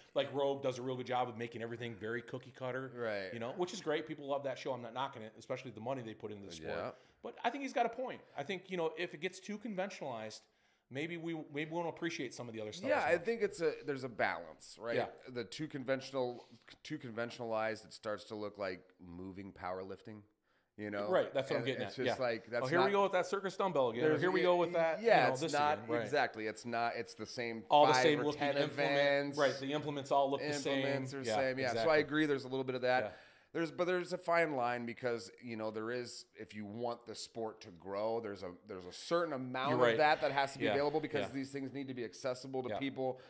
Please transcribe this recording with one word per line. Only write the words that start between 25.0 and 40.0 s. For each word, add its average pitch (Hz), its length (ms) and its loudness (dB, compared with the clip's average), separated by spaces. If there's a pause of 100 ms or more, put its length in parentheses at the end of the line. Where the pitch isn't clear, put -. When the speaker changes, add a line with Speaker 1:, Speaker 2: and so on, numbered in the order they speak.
Speaker 2:
yeah, 214 200 8
Speaker 1:
you 123 60 8
know, 127 40 4
Speaker 2:
it's 131 80 -2
Speaker 1:
this 151 140 0
Speaker 2:
not, 147 240 4
Speaker 1:
again," 110 100 -10
right. 117 140 2
Speaker 2:
exactly. 113 460 2
It's 107 180 -6
not, 117 300 0
it's 117 180 -6
the 110 100 -8
same 113 460 -6
Speaker 1:
All 147 160 12
the 131 80 8
Speaker 2:
five 131 80 8
Speaker 1:
same 147 180 6
Speaker 2:
or 127 60 0
Speaker 1:
looking 147 140 0
Speaker 2:
ten 143 180 2
Speaker 1:
implement. 139 340 2
Speaker 2:
events. 143 460 4
Speaker 1:
Right, 131 200 4
the 135 140 -2
implements 143 380 -2
all 139 200 6
look 139 120 2
the 147 100 0
same. 139 320 2
Speaker 2:
Implements 135 300 0
are 139 80 -6
the 120 60 0
Speaker 1:
Yeah, 110 80 4
Speaker 2:
same, 131 220 2
yeah. 131 100 2
So 113 100 0
I - 20 2
Speaker 1:
exactly. 127 200 6
Speaker 2:
agree 151 260 2
there's 139 180 0
a 127 40 -10
little 131 140 -2
bit 127 120 -2
of 123 80 -2
that. 127 220 4
Speaker 1:
Yeah. 101 60 -2 (440)
Speaker 2:
There's, 160 160 0
but 156 160 0
there's 180 260 0
a 180 60 -4
fine 170 360 2
line 120 300 0
because, 117 460 -4 (120)
you 117 140 -8
know, 110 140 -4
there 110 200 -4
is, 120 360 -6 (120)
if 107 160 -12
you 107 120 -8
want 117 400 -6
the 110 80 -10
sport - 480 -8
to 113 80 -16
grow, 98 500 -2
there's 101 220 -8
a, 92 80 -6 (180)
there's 95 160 -10
a 90 80 -12
certain 170 400 0
amount 131 380 -2
Speaker 1:
You're - 80 4
Speaker 2:
of 123 80 8
Speaker 1:
right. 113 100 6
Speaker 2:
that 151 240 6